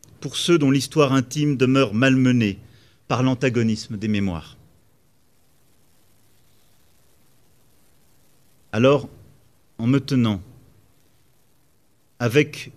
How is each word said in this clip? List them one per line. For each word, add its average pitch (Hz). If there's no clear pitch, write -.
pour 139
ceux 170
dont 147
l'histoire 139
intime 139
demeure 131
malmenée 127
par 123
l'antagonisme 120
des 107
mémoires. 98
Alors, 127
en 113
me 135
tenant 117
avec 127